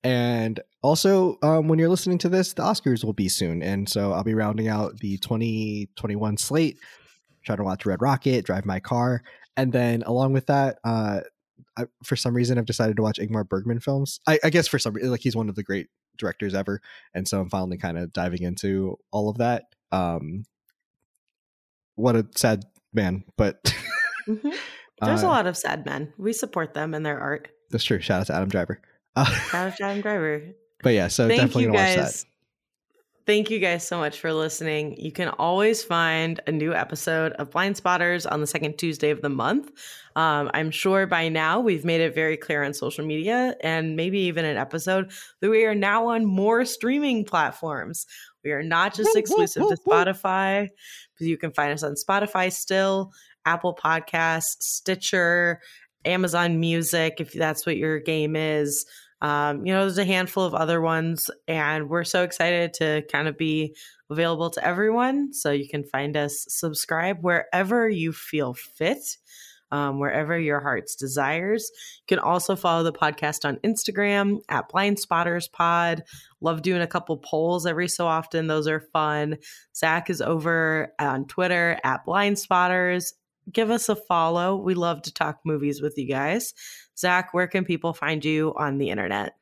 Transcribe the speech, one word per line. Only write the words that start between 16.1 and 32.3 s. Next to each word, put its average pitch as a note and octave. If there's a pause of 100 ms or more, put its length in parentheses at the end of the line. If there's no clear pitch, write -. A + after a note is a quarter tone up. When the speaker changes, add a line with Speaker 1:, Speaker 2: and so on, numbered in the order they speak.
Speaker 1:
directors G2
ever. G2+ (340)
And F#2+
so G2
I'm F2+
finally F#2
kind E2+
of F2
diving F2+
into F#2+ (160)
all G#2+
of G#2+
that. A#2+ (280)
Um, F2 (1500)
what A#2
a A2 (100)
sad A2 (280)
man, F#2+ (120)
but G2+
<laughs> - (440)
Speaker 2:
Mm-hmm. A3 (520)
There's C4+
a F#4+
Speaker 1:
uh, F4
Speaker 2:
lot A3+
of F3
sad -
men. C#3+
We G#3+
support E3+
them D#3
and D#3
their D3
art. C#3+ (220)
Speaker 1:
That's A2+
true. G2
Shout F#2
out G2
to D2+
Adam F#2+
Driver. - (360)
Uh, C3+
<laughs> B2+
Speaker 2:
Shout F3+
out F#3+
to G3
Adam G3+
Driver. D#3+ (400)
Speaker 1:
But B2+
yeah, F#2+
so A#2
Speaker 2:
Thank A3+
Speaker 1:
definitely -
Speaker 2:
you A2+
Speaker 1:
gonna -
watch F#3+
Speaker 2:
guys. B1+
Speaker 1:
that. - (1000)